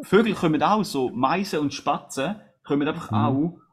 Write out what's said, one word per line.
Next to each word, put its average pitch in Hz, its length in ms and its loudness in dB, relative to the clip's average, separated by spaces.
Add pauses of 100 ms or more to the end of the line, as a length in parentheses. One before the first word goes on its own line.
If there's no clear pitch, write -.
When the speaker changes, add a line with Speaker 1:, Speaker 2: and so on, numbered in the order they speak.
Speaker 1:
Vögel 214 320 4
kommen 151 280 0
auch, 196 200 4
so 131 260 -2
Meisen 151 500 0
und 143 140 -2
Spatzen 147 600 -4 (280)
kommen 143 240 0
einfach - 240 -6
Speaker 2:
Mhm. 107 60 0
Speaker 1:
auch. 135 420 0 (140)